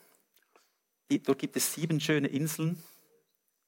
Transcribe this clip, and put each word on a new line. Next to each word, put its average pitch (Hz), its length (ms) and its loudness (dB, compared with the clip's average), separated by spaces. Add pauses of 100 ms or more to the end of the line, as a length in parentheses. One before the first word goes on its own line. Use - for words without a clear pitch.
(1080)
Die, 143 120 2
dort 135 180 2
gibt - 180 -4
es - 160 0
sieben 160 260 0
schöne 151 280 2
Inseln. 160 540 -2 (880)